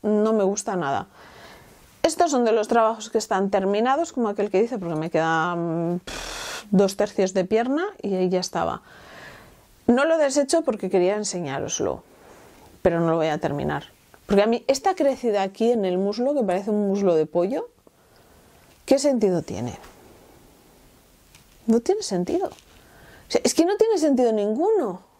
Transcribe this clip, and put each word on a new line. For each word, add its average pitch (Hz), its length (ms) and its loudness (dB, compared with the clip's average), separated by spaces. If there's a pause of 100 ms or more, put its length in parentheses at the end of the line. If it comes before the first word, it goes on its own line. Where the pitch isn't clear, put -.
no 214 320 2
me 214 100 2
gusta 202 320 -2
nada. 143 300 -2 (960)
Estos 330 300 2
son 247 140 2
de 220 60 4
los 214 160 2
trabajos 226 440 2
que 226 80 0
están 196 320 -2
terminados, 220 600 0
como 226 180 -2
aquel 208 200 -4
que 190 120 2
dice, 233 180 -2
porque 170 160 -4
me 156 160 -4
quedan, 170 920 -2
pff, - 680 -12
dos 196 260 4
tercios 208 380 -2
de 185 100 0
pierna 247 380 0 (180)
y 196 140 -4
ahí 185 140 0
ya 180 100 0
estaba. 170 420 -6 (1040)
No 254 200 4
lo 330 100 2
he - 20 0
deshecho 285 460 2
porque 214 260 -4
quería 185 260 2
enseñároslo, 151 840 -6 (800)
pero 170 180 2
no 165 120 2
lo 165 60 0
voy 160 100 0
a 156 100 -2
terminar. 147 480 -4 (420)
Porque 202 160 4
a - 20 4
mí 233 220 -2
esta 269 260 0
crecida 247 480 0
aquí 196 300 0
en 220 140 0
el 180 120 0
muslo, 220 380 0
que 262 80 0
parece 190 260 -2
un 208 180 0
muslo 196 280 2
de 156 100 2
pollo, 233 420 -2 (1160)
¿qué 269 140 4
sentido 214 420 2
tiene? 110 380 -8 (1900)
No 226 140 4
tiene 392 240 -2
sentido. 202 460 -2
O - 20 -20 (800)
sea, - 120 2
es - 120 0
que 320 100 4
no 403 120 2
tiene 440 200 2
sentido 254 340 4
ninguno. 220 680 0 (180)